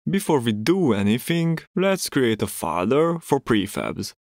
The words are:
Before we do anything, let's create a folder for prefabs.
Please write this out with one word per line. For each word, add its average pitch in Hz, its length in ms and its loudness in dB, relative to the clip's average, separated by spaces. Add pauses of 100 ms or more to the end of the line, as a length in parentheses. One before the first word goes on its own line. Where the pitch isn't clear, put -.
(100)
Before 170 300 0
we 117 120 0
do 143 400 2
anything, 156 680 0 (160)
let's 190 340 0
create 113 320 2
a 104 40 0
folder 127 720 0
for 139 200 -2
prefabs. 98 720 -4 (120)